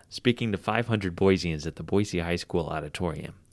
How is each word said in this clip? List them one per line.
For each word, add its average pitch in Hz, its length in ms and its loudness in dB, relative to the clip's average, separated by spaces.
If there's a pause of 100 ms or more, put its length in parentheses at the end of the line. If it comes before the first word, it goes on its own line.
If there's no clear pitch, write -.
Speaking 120 440 0
to 95 40 0
five 113 300 -2
hundred 98 300 0
Boiseans 87 480 4
at 80 120 -6
the 82 60 -8
Boise 95 360 0
High 85 180 0
School 85 300 -2
auditorium, 78 640 -6 (200)